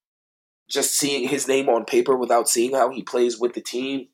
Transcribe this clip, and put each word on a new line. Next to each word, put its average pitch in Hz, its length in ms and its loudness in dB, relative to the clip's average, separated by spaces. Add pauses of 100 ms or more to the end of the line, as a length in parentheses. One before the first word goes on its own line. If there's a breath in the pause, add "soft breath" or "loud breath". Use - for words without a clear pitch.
(680)
just - 300 -2
seeing 139 300 0
his 135 200 -2
name 135 200 2
on 113 160 2
paper 123 320 2
without 120 320 2
seeing 123 260 0
how 127 160 2
he 123 120 -8
plays 120 360 0
with 120 160 -2
the - 80 -8
team 131 500 -6